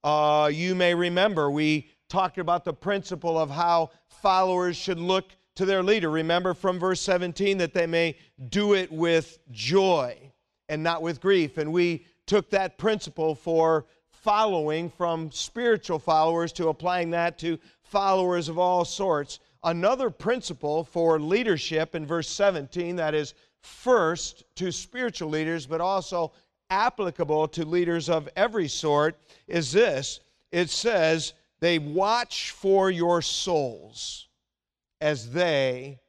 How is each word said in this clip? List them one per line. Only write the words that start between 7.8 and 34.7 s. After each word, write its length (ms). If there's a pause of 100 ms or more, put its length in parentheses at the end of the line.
may 300 (320)
do 260
it 160
with 480 (120)
joy 640 (540)
and 140
not 180
with 180
grief. 380
And 160
we 320 (200)
took 240
that 280
principle 580
for 500 (240)
following 800
from 420
spiritual 680
followers 540
to 160
applying 400
that 300
to 200 (220)
followers 680
of 100
all 280
sorts. 540 (240)
Another 460
principle 760
for 340
leadership 720
in 120
verse 240
seventeen 680
that 180
is 200 (260)
first 840 (120)
to 160
spiritual 580
leaders, 360
but 160
also 500 (380)
applicable 800
to 160
leaders 440
of 280
every 320
sort, 500 (280)
is 260
this. 480 (320)
It 160
says, 640 (260)
"They 200
watch 720
for 380
your 320
souls 1080 (720)